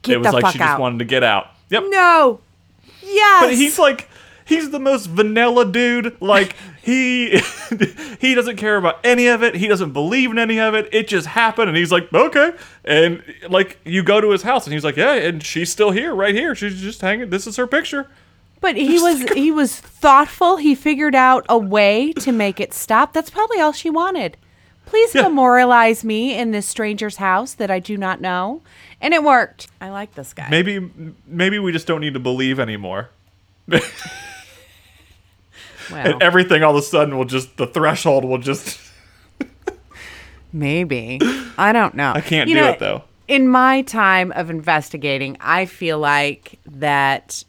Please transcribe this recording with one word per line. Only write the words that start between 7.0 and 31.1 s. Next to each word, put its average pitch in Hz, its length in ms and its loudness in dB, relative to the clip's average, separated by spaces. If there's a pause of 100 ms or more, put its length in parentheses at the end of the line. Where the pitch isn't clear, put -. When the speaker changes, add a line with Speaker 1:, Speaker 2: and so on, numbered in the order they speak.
Speaker 2:
<laughs> 208 920 -4
he 262 160 0
doesn't 240 220 -2
care 208 200 -2
about 175 260 -2
any 247 240 2
of 233 160 2
it. 233 120 0
He 196 120 -2
doesn't 185 240 0
believe 220 400 -2
in 226 80 -2
any 226 200 0
of 220 160 0
it. 214 180 -2
It 220 140 0
just 165 200 -2
happened, 220 420 0
and 160 80 0
he's 170 140 0
like, 175 220 0
"Okay." 294 400 2 (300)
And, 165 400 2 (260)
like, 190 340 0
you 175 200 -2
go 208 180 4
to 214 100 2
his 185 120 0
house, 240 240 -2
and 143 60 -8
he's 151 100 -6
like, 147 140 -2
"Yeah, 247 160 2
and 165 300 -2
she's 165 280 -6
still 208 200 2
here, 262 220 -4
right 202 220 -2
here. 285 200 -4
She's 196 240 -8
just 196 220 -12
hanging. 208 300 -4
This 196 160 -6
is 208 100 -14
her 247 100 -2
picture." 277 400 -4 (540)
Speaker 1:
But 359 160 0
he 302 220 2
Speaker 2:
Just 330 40 2
Speaker 1:
was, 330 200 2
Speaker 2:
like 392 100 -2
Speaker 1:
he 294 180 2
was 294 280 -2
thoughtful. 302 800 2
He 294 180 2
figured 294 400 0
out 254 340 4
a 233 80 4
way 208 560 2
to 262 180 -4
make 208 280 -2
it - 140 -8
stop. 240 400 0
That's 320 180 -4
probably 427 280 -2
all 302 120 2
she - 180 -8
wanted. 320 480 -4 (480)
"Please 453 300 2
Speaker 2:
Yeah. 523 80 4
Speaker 1:
memorialize 247 800 4
me 220 340 -4
in 233 140 -4
this 208 160 -4
stranger's 208 500 -6
house 196 380 -2
that 196 160 -4
I 185 80 -2
do 202 180 -8
not 185 240 -6
know." 185 400 -6 (400)
And 320 120 0
it 311 100 2
worked. 262 440 2 (140)
I 190 80 -14
like 202 260 -12
this 135 180 -16
guy. - 160 -16
Speaker 2:
Maybe, 185 400 -2 (380)